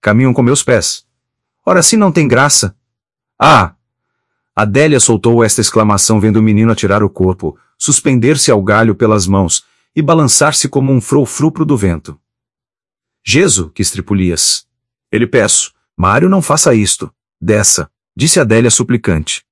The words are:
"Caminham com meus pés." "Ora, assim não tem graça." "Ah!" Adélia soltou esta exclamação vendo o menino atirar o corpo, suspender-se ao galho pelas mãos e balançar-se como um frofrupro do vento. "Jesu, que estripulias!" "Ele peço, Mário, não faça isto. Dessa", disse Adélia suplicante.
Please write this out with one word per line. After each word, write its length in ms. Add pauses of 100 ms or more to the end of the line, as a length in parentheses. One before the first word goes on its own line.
"Caminham 320
com 100
meus 180
pés." 440 (600)
"Ora, 140
assim 160
não 160
tem 160
graça." 480 (640)
"Ah!" 340 (800)
Adélia 460
soltou 440
esta 180
exclamação 580
vendo 180
o 60
menino 280
atirar 300
o 80
corpo, 480 (200)
suspender-se 760
ao 100
galho 320
pelas 320
mãos 380 (320)
e 60
balançar-se 680
como 240
um 100
frofrupro 640
do 120
vento. 420 (1040)
"Jesu, 460
que 120
estripulias!" 880 (440)
"Ele 140
peço, 460 (240)
Mário, 340
não 120
faça 340
isto. 360 (300)
Dessa", 480 (260)
disse 240
Adélia 300
suplicante. 840